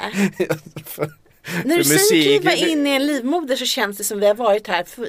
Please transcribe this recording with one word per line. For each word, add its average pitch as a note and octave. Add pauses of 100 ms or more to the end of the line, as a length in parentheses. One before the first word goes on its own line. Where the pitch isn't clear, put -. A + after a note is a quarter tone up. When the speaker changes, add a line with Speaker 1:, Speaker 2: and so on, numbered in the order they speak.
(380)
Speaker 1:
<laughs> D#3
För, D3+ (520)
Speaker 2:
När D#4+
du -
Speaker 1:
för -
Speaker 2:
säger -
Speaker 1:
musik, E4+
Speaker 2:
kliva F4+
Speaker 1:
det D#4+
Speaker 2:
in D4
i C#4+
en C4+
livmoder, C#4
så B3
känns G3+
det G#3
som G#3
vi G#3
har G#3
varit G#3+
här F3+
f-, A#3+